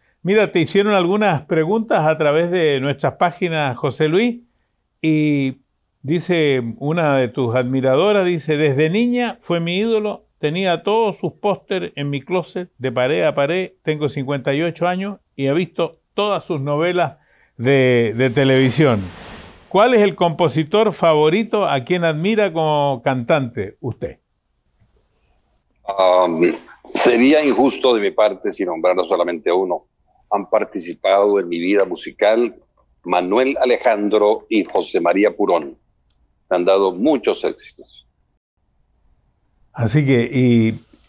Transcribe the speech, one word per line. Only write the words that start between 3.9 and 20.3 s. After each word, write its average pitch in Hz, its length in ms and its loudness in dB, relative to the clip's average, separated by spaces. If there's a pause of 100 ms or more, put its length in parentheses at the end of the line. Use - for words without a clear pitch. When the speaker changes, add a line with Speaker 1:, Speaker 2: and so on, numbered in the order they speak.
Speaker 1:
Luis, 233 320 0 (640)
y 151 540 0 (480)
dice 156 580 0 (160)
una 147 380 0
de 131 100 2
tus 120 300 -4
admiradoras, 135 680 0
dice, 160 320 -2
"Desde 147 320 0
niña 240 520 -2
fue 175 180 -4
mi 170 200 -2
ídolo, 214 480 -4 (120)
tenía 170 460 -2
todos 214 340 0
sus 160 140 -6
póster 185 640 -4
en 143 120 -6
mi 143 140 -6
closet 180 560 -6
de 123 140 -4
pared 135 320 0
a 147 100 0
pared, 165 380 -2 (100)
tengo 151 260 -4
cincuenta 139 460 -4
y 151 80 -2
ocho 165 240 -4
años 185 320 -6 (160)
y 139 120 -4
he 139 60 0
visto 170 460 -4 (160)
todas 208 300 -2
sus 156 160 -6
novelas 160 560 -2 (400)
de, 123 600 2
de 127 140 0
televisión. 135 680 2 (680)
¿Cuál 233 260 2
es 208 80 6
el 185 140 0
compositor 170 760 0